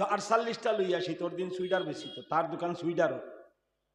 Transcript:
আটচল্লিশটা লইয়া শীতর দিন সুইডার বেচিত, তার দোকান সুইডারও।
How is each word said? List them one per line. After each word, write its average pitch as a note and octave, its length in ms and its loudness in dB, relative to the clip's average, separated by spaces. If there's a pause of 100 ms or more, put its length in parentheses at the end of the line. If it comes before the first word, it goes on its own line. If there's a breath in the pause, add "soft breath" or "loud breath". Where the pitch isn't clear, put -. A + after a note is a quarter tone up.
আটচল্লিশটা A3+ 640 2
লইয়া F#3 300 2
শীতর E3+ 280 -2
দিন F3+ 200 -4
সুইডার F3+ 340 0
বেচিত, - 460 -8
তার D#3+ 220 2
দোকান E3+ 240 -2
সুইডারও। E3 440 0 (760)